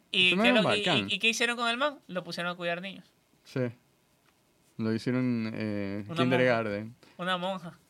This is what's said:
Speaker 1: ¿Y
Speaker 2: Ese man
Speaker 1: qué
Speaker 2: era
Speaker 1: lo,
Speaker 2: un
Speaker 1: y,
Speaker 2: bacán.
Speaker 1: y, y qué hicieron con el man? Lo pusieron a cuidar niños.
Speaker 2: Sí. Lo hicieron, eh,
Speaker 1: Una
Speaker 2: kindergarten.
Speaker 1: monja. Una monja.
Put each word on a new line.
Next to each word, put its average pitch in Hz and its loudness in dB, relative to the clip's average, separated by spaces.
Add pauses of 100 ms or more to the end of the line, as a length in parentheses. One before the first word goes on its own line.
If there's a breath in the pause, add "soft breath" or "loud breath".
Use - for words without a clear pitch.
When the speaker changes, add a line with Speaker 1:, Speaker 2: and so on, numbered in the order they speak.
(100)
Speaker 1:
¿Y 185 4
Speaker 2:
Ese 180 4
man 208 4
Speaker 1:
qué 240 6
Speaker 2:
era 220 6
Speaker 1:
lo, - 4
Speaker 2:
un - 4
Speaker 1:
y, - 2
Speaker 2:
bacán. 120 0
Speaker 1:
y, 143 -4
y 190 -2
qué 220 0
hicieron 233 0
con 233 0
el 233 0
man? 285 -2
Lo 180 -8
pusieron 175 -6
a 175 -4
cuidar 170 -4
niños. 185 -12 (400)
Speaker 2:
Sí. - -4 (1160)
Lo 110 2
hicieron, 123 0
eh, 104 -4
Speaker 1:
Una 165 -8
Speaker 2:
kindergarten. 123 2
Speaker 1:
monja. - -20
Una 180 -2
monja. 175 -6 (120)